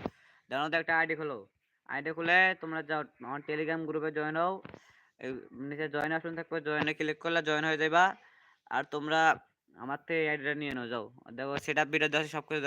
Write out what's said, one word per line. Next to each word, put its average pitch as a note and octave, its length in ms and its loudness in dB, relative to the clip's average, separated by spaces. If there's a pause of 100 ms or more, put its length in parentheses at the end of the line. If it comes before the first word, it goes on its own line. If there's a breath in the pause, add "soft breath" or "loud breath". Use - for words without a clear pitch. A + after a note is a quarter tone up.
(500 loud breath)
ডাউনলোড D3 320 -2
একটা E3 200 0
আইডি D#3+ 180 0
খোলো, D3 200 -6 (540)
আইডি C#3+ 240 -4
খুলে E3+ 220 6 (220)
তোমরা D#3+ 280 -4
যাও D#3 120 0 (260)
আমার C#3 220 -6
Telegram D#3+ 400 0
গ্রুপে D#3 280 -2
জয়েন D3+ 240 -2
হও। F#3 120 2 (680 loud breath)
এই B2+ 80 -6 (380)
নিচে D3 160 -4 (100)
জয়েন D3 220 0
অপশন E3 220 -6
থাকবে, E3 180 -6 (100)
জয়েনে D3+ 320 0
ক্লিক D3+ 240 -2
করলে E3+ 260 2
জয়েন D3+ 200 2
হয়ে D#3 140 2
যাবা। D#3+ 200 6 (720 soft breath)
আর C3 80 0 (100)
তোমরা D3+ 280 2 (640)
আমার C#3 220 -6
থেকে E3 180 0
এই D#3 80 0
আইডিটা D3 300 -2
নিয়ে C#3+ 160 -4
নাও, A#2+ 160 -6
যাও। A2+ 120 -4 (320)
দেখো C3+ 160 -4 (120)
সেটআপ D3+ 280 2
ভিডিও D3+ 200 4
দেওয়া D3+ 100 2
আছে, D3+ 120 -8
সব D3+ 120 -4
কিছু D#3 200 -2